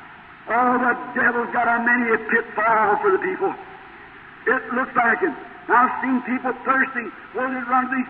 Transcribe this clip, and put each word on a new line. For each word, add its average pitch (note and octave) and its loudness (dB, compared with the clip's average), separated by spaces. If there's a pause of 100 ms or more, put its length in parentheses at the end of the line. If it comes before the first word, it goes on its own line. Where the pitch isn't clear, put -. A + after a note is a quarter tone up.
(480)
Oh, B3 2
the A#3+ 2 (160)
devil's A#3+ 0
got A#3+ 2
a A#3 2
many A#3 2
a G#3+ -2 (120)
pitfall A3+ 2
for F#4+ 4
the - 2
people. F#4 -2 (960)
It B3+ 0
looks B3 -4
like A#3 2
it. C3+ -4 (320)
I've B3 6
seen B3+ 0
people B3+ -4
thirsty, A#3+ 0 (240)
well, B3+ -2
they C4 -4
run B3+ 2
to B3 -6
these C4 -2